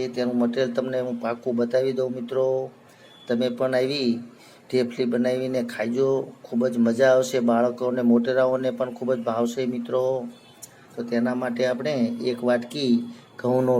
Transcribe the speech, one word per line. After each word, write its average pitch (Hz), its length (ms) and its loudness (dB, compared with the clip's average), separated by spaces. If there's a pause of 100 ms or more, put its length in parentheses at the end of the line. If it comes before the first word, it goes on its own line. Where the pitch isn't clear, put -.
(140)
તેનું 123 220 -2
મટીરિયલ 120 400 0
તમને 131 240 -2
હું 127 240 -4
પાક્કું 120 320 -4
બતાવી 127 420 0
દઉં 127 160 -2
મિત્રો. 131 560 -2 (560)
તમે 123 240 0
પણ 131 240 -2
આવી 131 360 0 (580)
ઢેફલી 123 440 0
બનાવીને 127 480 0 (120)
ખાજો, 120 380 0 (340)
ખૂબ 117 180 -2 (100)
જ - 20 -6 (120)
મજા 127 300 4
આવશે. 131 240 2
બાળકોને, 120 680 2
મોટેરાઓને 127 680 2
પણ 123 180 -4
ખૂબ 127 200 -4
જ 117 120 -6
ભાવશે 117 380 -2
મિત્રો. 123 380 -2 (920)
તો 120 80 -8
તેના 120 320 0
માટે 123 320 -2
આપણે 127 280 -2 (360)
એક 120 80 -4 (100)
વાટકી 123 460 0 (460)
ઘઉંનો 127 400 2